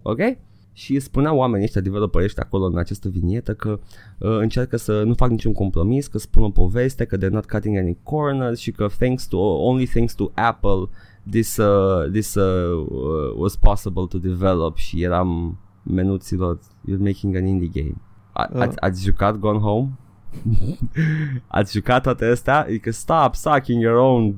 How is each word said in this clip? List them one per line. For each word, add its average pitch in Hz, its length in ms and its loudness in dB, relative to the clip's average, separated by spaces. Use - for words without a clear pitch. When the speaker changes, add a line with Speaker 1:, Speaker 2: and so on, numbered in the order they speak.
Speaker 1:
ok? 117 180 -4
Și 135 240 -2
spuneau 143 380 0
oamenii 117 280 2
ăștia, 104 160 0
developerii 95 460 0
ăștia - 180 -6
acolo 95 200 -2
în 87 120 -2
această 98 320 -6
vinietă 92 440 -2
că, 107 160 -6
uh, 110 220 -2
încearcă 120 380 -2
să 107 280 -2
nu 117 80 2
fac 123 160 4
niciun 113 240 0
compromis, 101 540 0
că - 100 -6
spun - 260 6
o 104 60 2
poveste, 117 560 4
că 95 120 -4
they're 95 140 0
not 107 180 -2
cutting 107 280 -2
any 90 260 -2
corners 135 560 -2
și 117 120 -8
că 104 160 -2
thanks 127 300 0
to, 95 100 -2
only 104 480 2
thanks 117 300 2
to 104 100 -2
Apple 101 540 2
this, 110 280 -2
uh, 98 540 2
this, 104 240 -4
uh, 90 540 0
uh, 67 460 -4
was 90 200 -2
possible 101 540 4
to 95 80 -6
develop 90 600 -2
și - 260 -2
eram, 87 560 -2
menuților, 92 760 -2
you're - 440 -10
making 98 320 -2
an 92 100 -2
indie 90 280 0
game. 71 220 -4
A, - 220 -4
Speaker 2:
Uh. 127 80 -2
Speaker 1:
ați, - 200 -4
ați 92 220 -2
jucat 101 360 2
Gone 107 200 0
Home? 107 300 0
<laughs> 113 240 4
Ați 101 240 -2
jucat 123 320 0
toate 123 220 -2
astea? 131 360 2
Adică 113 300 -4
stop 143 440 0
sucking 131 460 0
your 113 160 4
own 120 400 4